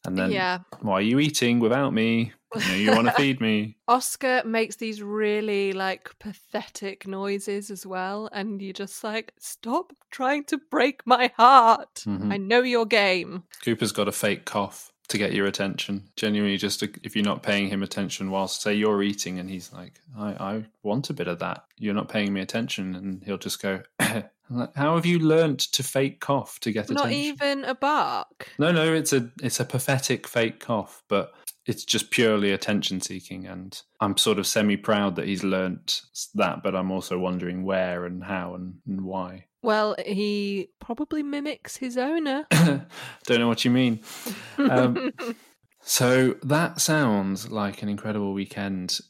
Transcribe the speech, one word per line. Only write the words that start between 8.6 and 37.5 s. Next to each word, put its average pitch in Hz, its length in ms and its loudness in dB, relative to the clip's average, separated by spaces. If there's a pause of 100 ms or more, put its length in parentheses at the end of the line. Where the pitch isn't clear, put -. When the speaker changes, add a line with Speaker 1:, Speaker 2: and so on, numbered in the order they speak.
Speaker 2:
you're 196 120 -8
just - 300 -10
like, 220 360 -6
"Stop - 520 -6 (180)
trying 285 360 0
to 311 120 -2
break 269 480 0
my 247 300 4
heart. 233 720 8
Speaker 1:
Mm-hmm. 202 240 -2
Speaker 2:
I 202 60 0
know 208 260 4
your 240 220 2
game." 185 580 2 (200)
Speaker 1:
Cooper's 113 280 2
got 101 160 0
a 98 60 -2
fake - 320 0
cough - 480 -6 (160)
to - 80 -2
get 101 160 0
your 98 140 2
attention. 98 680 -4
Genuinely, 104 420 0
just 98 240 -2
to, 101 80 -4 (140)
if 92 120 -12
you're 104 100 2
not - 180 0
paying 101 240 0
him 98 160 -2
attention 95 480 -6
whilst, 95 300 -2
say, 104 140 0
you're 104 280 2
eating 101 360 -4
and 92 100 -10
he's 92 240 -12
like, 90 260 -20 (180)
"I, 104 160 -6
I 107 320 -6 (180)
want 113 260 -2
a 156 40 -4
bit 87 140 -4
of 87 120 -4
that. 87 260 -6 (120)
You're 104 180 -2
not - 140 -4
paying 101 220 -2
me 98 100 -2
attention." 95 540 -6
And 95 300 -8
he'll 95 140 -4
just - 220 -8
go, 95 280 -2
<laughs> - 100 -18
I'm 110 240 0 (260)
like, 123 260 -6
"How 147 200 2
have 165 120 0
you 175 120 4
learnt 156 400 4 (140)
to 139 100 -2
fake 135 360 -2
cough - 420 -2
to 117 100 -2
get 107 180 -2
Speaker 2:
Not 277 180 0
Speaker 1:
attention?" 285 140 0
Speaker 2:
even 285 440 -2
a 269 100 -2
bark? 262 760 -2 (100)
Speaker 1:
No, 160 120 4
no, 160 220 4
it's 151 200 2
a, 120 180 2 (120)
it's - 160 -2
a 127 60 0
pathetic 131 600 0
fake 113 320 0
cough, - 480 -6
but 98 260 0 (320)
it's - 200 -6
just - 260 -2
purely 107 400 4
attention 98 500 -2
seeking. 92 460 -10
And 92 320 -14 (200)
I'm 98 180 0
sort 107 220 4
of 95 80 0
semi-proud 104 680 2
that 80 100 -2
he's 98 160 -2
learnt 92 580 -2 (120)
s-, - 220 -10
that, 98 280 0
but 95 120 0
I'm 92 160 0
also 92 280 -4
wondering 90 440 -4